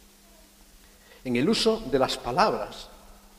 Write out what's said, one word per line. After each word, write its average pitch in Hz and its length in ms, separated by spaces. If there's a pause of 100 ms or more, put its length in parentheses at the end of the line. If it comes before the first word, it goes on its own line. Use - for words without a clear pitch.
(1200)
En 123 120
el 139 140
uso 220 420
de 135 80
las - 180
palabras 127 720 (500)